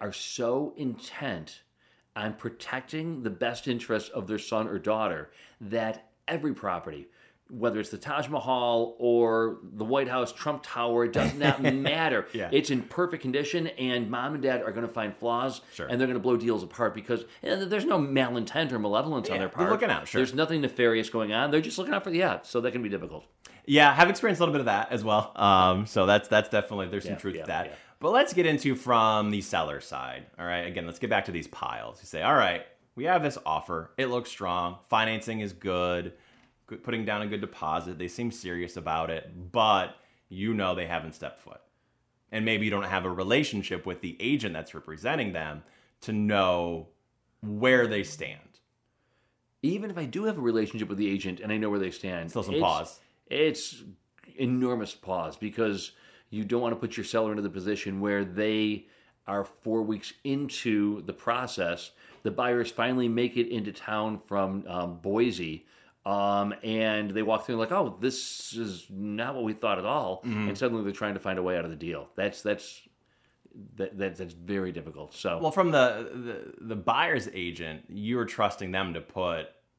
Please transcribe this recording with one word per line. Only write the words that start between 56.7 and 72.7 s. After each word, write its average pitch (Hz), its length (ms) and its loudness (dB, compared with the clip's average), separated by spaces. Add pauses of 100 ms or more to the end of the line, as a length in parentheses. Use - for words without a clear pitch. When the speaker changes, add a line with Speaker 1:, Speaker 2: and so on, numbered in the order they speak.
Speaker 1:
put 117 220 -6
your 104 60 -4
seller 110 280 0
into 104 120 -2
the 98 60 -2
position 98 520 -4
where 101 240 2
they 107 600 0 (400)
are 98 180 -2
four 110 380 -2
weeks 104 300 -4 (100)
into 110 800 -2
the 95 100 -8
process. 117 800 -4 (320)
The 110 80 -2
buyers 120 400 0
finally 123 360 0
make 123 300 0
it 117 160 2
into 104 180 -4
town 107 540 -4
from, 98 420 -2
um, 87 300 -4
Boise, 92 680 0 (400)
um, 101 480 2 (100)
and 107 480 0
they 107 100 0
walk 107 240 0
through 127 100 -2
and 113 60 0
like, 110 100 -2
"Oh, 147 300 0
this - 520 -4
is 101 360 -8
not 107 460 -6
what 120 100 -4
we 110 80 -2
thought 104 260 0
at 92 60 -4
all." 113 400 0
Speaker 2:
Mm-hmm. 107 240 0
Speaker 1:
And 98 80 -4
suddenly 113 260 0
they're 101 80 -2
trying 104 220 -2
to 98 80 -4
find 92 180 -2
a 90 40 0
way 90 140 2
out 82 80 0
of 82 60 -6
the 78 60 -10
deal. 78 380 -8
That's, 101 260 -2
that's, - 400 -4 (960)